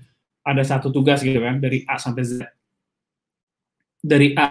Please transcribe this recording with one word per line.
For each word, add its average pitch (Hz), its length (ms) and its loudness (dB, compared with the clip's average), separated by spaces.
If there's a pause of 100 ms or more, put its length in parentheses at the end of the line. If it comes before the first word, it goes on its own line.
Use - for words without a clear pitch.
(400)
ada 135 240 0
satu 139 240 -2
tugas 139 320 2
gitu 131 160 -2
kan, 123 240 -2
dari 131 240 -4
A 127 160 -6
sampai 123 240 -6
Z. 123 240 -8 (1500)
Dari 143 320 4
A 147 180 2